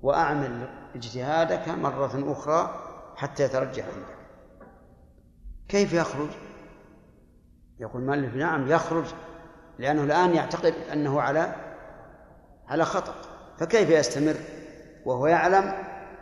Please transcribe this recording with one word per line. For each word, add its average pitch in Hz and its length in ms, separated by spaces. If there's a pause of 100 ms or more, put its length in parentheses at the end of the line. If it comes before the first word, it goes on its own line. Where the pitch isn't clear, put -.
وأعمل 143 640 (260)
اجتهادك 131 720
مرة 139 640
أخرى 156 420 (420)
حتى - 260
يترجح 131 420
عندك". - 320 (1500)
كيف 196 240
يخرج؟ 151 360 (1500)
يقول 120 240
المؤلف: 139 320
"نعم 143 340
يخرج، 160 360 (720)
لأنه 143 260
الآن 175 300
يعتقد 165 400 (180)
أنه 147 280
على، 139 340 (1120)
على 156 160
خطأ، - 300 (420)
فكيف 170 340
يستمر 147 460 (680)
وهو 127 220
يعلم 349 680 (300)